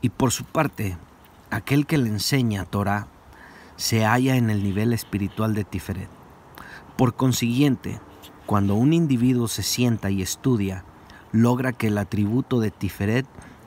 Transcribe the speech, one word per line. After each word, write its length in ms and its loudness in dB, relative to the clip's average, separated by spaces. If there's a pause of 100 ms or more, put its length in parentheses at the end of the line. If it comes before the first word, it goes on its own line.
Y 80 2
por 200 2
su 140 -6
parte, 540 -4 (520)
aquel 360 0
que 100 0
le 140 0
enseña 560 -2
Torá 420 -2 (680)
se 280 0
halla 320 2
en 140 2
el 120 0
nivel 300 0
espiritual 640 -2
de 100 -2
Tiferet. 460 -8 (840)
Por 180 2
consiguiente, 840 0 (460)
cuando 300 2
un 180 4
individuo 560 2
se 140 -6
sienta 480 0
y 100 0
estudia, 640 -2 (480)
logra 400 4
que 160 -2
el 100 0
atributo 640 0
de 100 0
Tiferet 560 -2 (400)